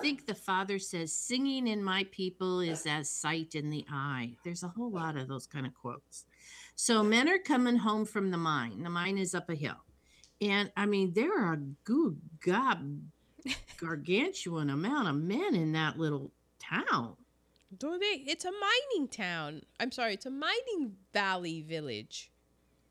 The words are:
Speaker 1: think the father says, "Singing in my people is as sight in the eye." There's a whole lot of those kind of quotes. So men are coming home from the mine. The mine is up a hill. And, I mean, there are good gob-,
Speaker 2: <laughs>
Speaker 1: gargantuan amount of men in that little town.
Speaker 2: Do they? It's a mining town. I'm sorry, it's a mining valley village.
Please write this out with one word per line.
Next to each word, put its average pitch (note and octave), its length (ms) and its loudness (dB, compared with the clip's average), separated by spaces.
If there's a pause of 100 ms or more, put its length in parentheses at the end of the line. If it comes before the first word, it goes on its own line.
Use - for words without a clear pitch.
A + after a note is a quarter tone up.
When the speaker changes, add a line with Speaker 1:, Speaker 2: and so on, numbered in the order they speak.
Speaker 1:
think C#4+ 260 0
the G#3 80 -2
father G3 440 0
says, E3+ 340 -4
"Singing C4 540 0
in G#3+ 140 0
my F#3+ 300 2
people F#3 480 0
is E3 260 0
as D3+ 240 -2
sight D#3+ 460 -2
in D3+ 140 -2
the D3+ 200 -4
eye." C3+ 540 -4
There's F3 200 -6
a F3+ 40 -4
whole A3+ 240 -6
lot D#3+ 240 -2
of C3 140 -4
those C3+ 180 -6
kind C#3 180 -6
of B2 80 -6
quotes. - 520 -12 (500)
So A3 280 4
men A3+ 260 6
are F#4+ 100 6
coming B3 380 4
home G#3+ 260 4
from G3 280 0
the F3 60 0
mine. C#3 460 0
The F3 60 -4
mine F3 280 0
is F#3 160 0
up F3 160 -4
a E3+ 60 -2
hill. C#3+ 260 -4 (600)
And, G3+ 340 2
I G3+ 120 2
mean, G3 260 4
there D4 280 2
are E3 140 2 (300)
good A#3 340 2 (240)
gob-, F3 560 2 (460)
Speaker 2:
<laughs> - 320 -8
Speaker 1:
gargantuan E3 920 0
amount G3+ 360 0
of C#3+ 80 0
men G#3+ 400 0
in D#3+ 180 4
that D#3 260 0
little D3 320 -2 (280)
town. D4+ 560 -2 (640)
Speaker 2:
Do D#4+ 220 -4
they? F#4+ 280 0
It's E4 180 -2
a F4+ 60 -4
mining G#4 560 0
town. D#3+ 540 -4 (180)
I'm B3 120 -2
sorry, A#3 240 0
it's G3+ 100 -8
a C4 60 -8
mining E4 600 -2 (200)
valley F3+ 480 0
village. D3+ 720 -8 (600)